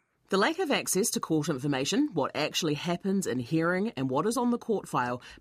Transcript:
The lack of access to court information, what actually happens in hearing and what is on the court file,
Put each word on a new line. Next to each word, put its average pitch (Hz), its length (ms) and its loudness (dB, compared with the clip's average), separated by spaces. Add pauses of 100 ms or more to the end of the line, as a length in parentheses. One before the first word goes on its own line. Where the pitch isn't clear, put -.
(300)
The 190 80 2
lack 262 200 2
of 359 120 0
access 185 400 0
to - 100 -2
court 156 280 0
information, 147 640 0
what 139 220 0
actually 151 400 0
happens 175 520 -2
in 120 120 0
hearing 170 580 0
and 135 140 -2
what 147 160 0
is 233 100 0
on 240 140 2
the 233 80 0
court 208 300 -2
file, 123 340 -2 (180)